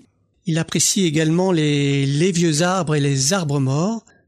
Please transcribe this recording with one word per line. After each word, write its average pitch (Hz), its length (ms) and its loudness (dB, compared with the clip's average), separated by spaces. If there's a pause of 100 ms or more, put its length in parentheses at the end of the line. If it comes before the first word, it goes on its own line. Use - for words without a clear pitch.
(460)
Il 165 120 -2
apprécie 175 480 0
également 160 480 0
les, 143 520 0
les 151 280 0
vieux 165 280 0
arbres 180 340 0
et 147 40 2
les 139 320 0
arbres 151 280 -2
morts. 156 460 -2 (220)